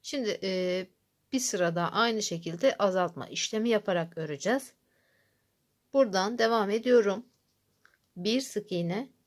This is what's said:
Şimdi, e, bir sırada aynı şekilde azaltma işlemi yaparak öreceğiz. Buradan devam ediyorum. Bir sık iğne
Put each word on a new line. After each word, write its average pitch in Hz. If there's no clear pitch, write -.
Şimdi, 233
e, 185
bir 262
sırada 175
aynı 220
şekilde 170
azaltma 185
işlemi 220
yaparak 180
öreceğiz. 160
Buradan 220
devam 226
ediyorum. 226
Bir 214
sık 208
iğne 180